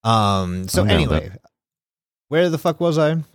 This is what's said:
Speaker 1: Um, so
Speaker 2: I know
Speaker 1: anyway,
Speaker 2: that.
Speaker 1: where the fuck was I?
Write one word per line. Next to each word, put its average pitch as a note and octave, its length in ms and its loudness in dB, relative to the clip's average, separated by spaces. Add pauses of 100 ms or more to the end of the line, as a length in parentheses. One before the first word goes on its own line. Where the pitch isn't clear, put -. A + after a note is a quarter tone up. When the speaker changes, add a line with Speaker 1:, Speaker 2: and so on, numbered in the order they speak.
Speaker 1:
Um, F#2+ 640 0
so G#2+ 140 0
Speaker 2:
I - 40 0
know G#2 60 2
Speaker 1:
anyway, D2+ 400 0
Speaker 2:
that. - 80 -20 (880)
Speaker 1:
where E3+ 200 2
the D#3+ 100 -2
fuck E3 200 -4
was E3+ 180 0
I? D#3 140 2 (240)